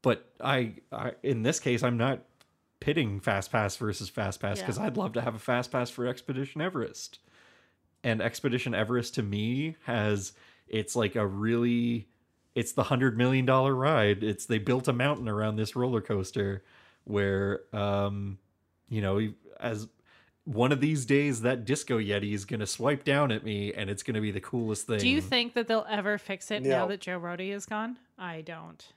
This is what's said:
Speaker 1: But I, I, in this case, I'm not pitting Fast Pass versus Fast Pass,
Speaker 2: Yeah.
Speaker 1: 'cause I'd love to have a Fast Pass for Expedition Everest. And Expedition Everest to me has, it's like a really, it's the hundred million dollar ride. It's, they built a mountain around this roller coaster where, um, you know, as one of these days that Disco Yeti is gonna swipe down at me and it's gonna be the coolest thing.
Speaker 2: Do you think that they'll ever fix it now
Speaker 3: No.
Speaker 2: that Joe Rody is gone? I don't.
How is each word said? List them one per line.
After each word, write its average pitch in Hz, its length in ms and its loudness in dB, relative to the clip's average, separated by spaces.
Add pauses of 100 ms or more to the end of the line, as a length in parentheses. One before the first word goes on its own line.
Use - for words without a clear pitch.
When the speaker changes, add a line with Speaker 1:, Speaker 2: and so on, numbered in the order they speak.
Speaker 1:
But - 280 2 (100)
I, 127 340 0 (180)
I, - 220 -4 (100)
in 117 200 2
this 131 160 2
case, 117 240 2
I'm 120 140 2
not 123 240 2 (580)
pitting 123 400 0
Fast 98 320 0
Pass 104 260 2
versus 101 320 -4
Fast 98 300 -4
Pass, 101 200 -2
Speaker 2:
Yeah. - 60 -6
Speaker 1:
'cause 98 140 -4
I'd 202 180 -2
love 139 160 -2
to 117 80 0
have 120 140 -4
a 110 40 -10
Fast 123 320 -2
Pass 123 180 -2
for 123 180 -6
Expedition 135 540 -6
Everest. - 580 -6 (840)
And 110 180 2
Expedition 117 540 -2
Everest 117 400 0
to 120 80 0
me 117 520 -2 (100)
has, 107 480 0 (340)
it's 107 280 -4
like 107 200 2
a 107 100 2
really, 117 840 0 (460)
it's 120 200 -2
the 123 100 2
hundred 127 340 4
million 127 280 4
dollar 131 300 6
ride. 110 480 4
It's, 104 220 -2
they 113 140 2
built 123 280 2
a 131 60 2
mountain 127 340 0
around 107 280 0
this 107 200 -2
roller 123 260 2
coaster 98 640 -2 (400)
where, 98 580 0 (120)
um, 101 640 0 (500)
you 110 140 -2
know, 104 320 0 (260)
as 110 280 -4 (580)
one 123 260 4
of 139 80 2
these 147 260 2
days 139 360 4
that 120 240 0
Disco 127 340 0
Yeti 101 340 0
is 98 120 -4
gonna 107 220 -4
swipe 139 360 0
down 143 280 2
at 110 120 -2
me 104 300 -2
and 101 160 -6
it's 101 140 -6
gonna 110 180 -2
be 107 100 0
the 95 80 -4
coolest 110 480 -4
thing. 110 120 0
Speaker 2:
Do 247 100 2
you 285 100 2
think 240 360 -2
that 233 120 0
they'll 226 220 0
ever 208 300 -2
fix - 320 -8
it 208 120 -2
now 131 200 2
Speaker 3:
No. - 60 0
Speaker 2:
that - 120 -6
Joe 180 160 -6
Rody 175 340 -6
is 202 140 -8
gone? 226 320 -6 (200)
I 170 240 -8
don't. 165 440 -14 (120)